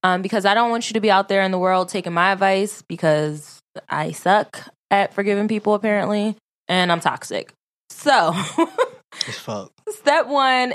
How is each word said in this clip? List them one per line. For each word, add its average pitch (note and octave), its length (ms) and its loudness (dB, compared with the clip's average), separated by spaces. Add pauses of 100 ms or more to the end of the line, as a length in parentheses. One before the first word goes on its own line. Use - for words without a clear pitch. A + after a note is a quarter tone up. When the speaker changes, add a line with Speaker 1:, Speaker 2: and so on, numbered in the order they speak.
Speaker 1:
um, G#3 200 0
because G3 240 -2
I G3+ 80 4
don't A#3 160 2
want A#3 200 -4
you A3 40 -10
to A3 80 0
be G#3+ 100 2
out G3 160 2
there G3 140 2
in F#3+ 100 0
the F#3 80 -2
world F#3 300 0
taking F3 240 -6
my F3 180 2
advice G3 520 0
because D3+ 760 -2 (300)
I D#3 220 -6
suck - 580 0 (200)
at G3 240 0
forgiving G3+ 360 -2
people, G#3 240 0
apparently, G#3 640 -2 (320)
and F3+ 200 4
I'm E3+ 120 2
toxic. - 500 -4 (380)
So, G3+ 440 2
<laughs> - 920 -4
Speaker 2:
As - 100 -12
fuck. G2+ 340 -10 (180)
Speaker 1:
step C#4+ 380 0
one B3+ 480 0